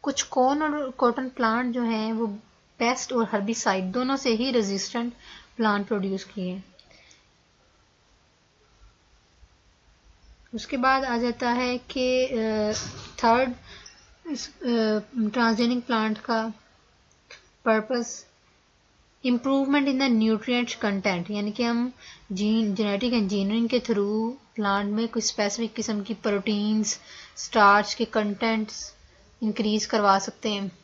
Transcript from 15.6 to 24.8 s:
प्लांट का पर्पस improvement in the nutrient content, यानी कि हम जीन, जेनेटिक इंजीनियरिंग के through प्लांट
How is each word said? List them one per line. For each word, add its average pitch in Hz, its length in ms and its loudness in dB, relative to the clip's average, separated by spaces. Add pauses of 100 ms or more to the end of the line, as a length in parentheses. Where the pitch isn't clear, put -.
प्लांट 220 320 0
का 226 340 -2 (1120)
पर्पस 226 640 0 (1000)
improvement 269 640 2
in 262 120 0
the 240 220 4
nutrient 233 580 0
content, 196 500 -2
यानी 208 220 -4
कि 240 100 -4
हम 233 300 0 (400)
जीन, 208 420 2
जेनेटिक 208 380 0
इंजीनियरिंग 208 560 0
के 240 120 2
through 214 520 0 (220)
प्लांट 202 320 0